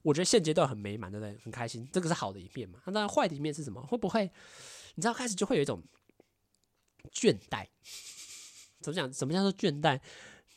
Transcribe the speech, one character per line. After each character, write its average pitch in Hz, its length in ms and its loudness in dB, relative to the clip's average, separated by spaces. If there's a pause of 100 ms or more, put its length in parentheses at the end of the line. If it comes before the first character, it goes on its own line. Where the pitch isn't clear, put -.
我 151 120 6
觉 151 60 0
得 185 40 4
现 196 180 6
阶 156 120 4
段 165 120 6
很 127 120 0
美 101 180 -6
满， 101 140 -8
对 104 100 -8
不 107 60 -8
对？ 104 160 -10
很 117 80 -10
开 117 180 -6
心， 117 240 -10
这 185 80 2
个 170 80 0
是 160 60 2
好 101 180 -4
的 98 80 -12
一 90 140 -16
面 120 140 -8
嘛。 87 180 -18
那 185 60 -6
当 208 100 0
然 208 60 -2
坏 220 200 4
的 160 60 -4
一 139 60 -8
面 151 120 -2
是 160 100 -8
什 131 80 -8
么？ 92 120 -10
会 - 160 -2
不 202 100 0
会 196 220 2 (640)
你 160 80 -6
知 208 60 4
道 233 40 2
开 247 160 -2
始 214 60 -2
就 180 100 0
会 247 120 2
有 147 60 4
一 - 20 4
种 104 180 -4 (1300)
倦 160 240 4 (140)
怠？ 101 160 -4 (1120)
怎 - 100 -6
么 147 40 -2
讲？ 143 180 -2
什 135 140 -2
么 147 80 0
叫 190 80 4
做 196 100 4
倦 151 300 0
怠？ 147 180 4 (560)